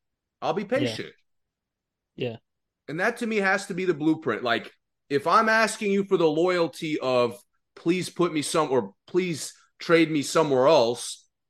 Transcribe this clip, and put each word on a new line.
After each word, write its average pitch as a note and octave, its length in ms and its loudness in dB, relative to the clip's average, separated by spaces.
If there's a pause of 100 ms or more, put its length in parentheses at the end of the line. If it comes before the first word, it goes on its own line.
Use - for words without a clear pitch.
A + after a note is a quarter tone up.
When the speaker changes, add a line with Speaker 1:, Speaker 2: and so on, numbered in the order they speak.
(420)
Speaker 1:
I'll D3 100 -2
be G3+ 100 -4
Speaker 2:
Yeah. G3+ 60 -10
Speaker 1:
patient." A2 440 -4 (1040)
Speaker 2:
Yeah. A#2 200 -8 (500)
Speaker 1:
And D#3 140 -8
that A#3+ 180 -2
to A#3+ 80 -6
me A3 120 -2
has G3 280 0
to F#3+ 80 -10
be F3+ 120 -4
the F3+ 80 0
blueprint. D3 480 -2
Like, A#2 280 -2 (380)
if C#3+ 180 -2
I'm A3 220 4
asking A3 420 0
you G3 140 0
for F#3+ 140 0
the E3 100 4
loyalty E3 680 0
of B2 420 0 (360)
please F3 340 -2
put E3+ 200 0
me D3+ 120 -2
some, D#3 280 -2
or B2 220 0 (140)
please F3 480 -4 (240)
trade E3 320 4
me D3+ 100 0
somewhere C#3 460 2
else, D3+ 600 2 (240)